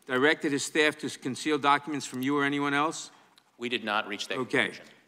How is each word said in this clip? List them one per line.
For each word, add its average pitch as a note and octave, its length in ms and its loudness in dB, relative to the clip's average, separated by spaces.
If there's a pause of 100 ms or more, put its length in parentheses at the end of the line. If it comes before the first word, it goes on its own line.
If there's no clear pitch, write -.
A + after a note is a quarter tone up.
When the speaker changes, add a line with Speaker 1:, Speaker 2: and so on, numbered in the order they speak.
Speaker 1:
directed C#3+ 460 2
his C#3 100 0
staff D3+ 360 2
to C3+ 100 -6
conceal D3 480 -2
documents C#3+ 480 0
from B2+ 160 -8
you C#3+ 160 0
or C#3 80 2
anyone C#3+ 280 0
else? D#3 380 -2 (460)
Speaker 2:
We A#2+ 120 -6
did A2+ 140 -2
not G#2+ 240 0
reach G2+ 220 -6
that F#2+ 80 -4
Speaker 1:
Okay. C3 220 0
Speaker 2:
conclusion. - 260 -2 (220)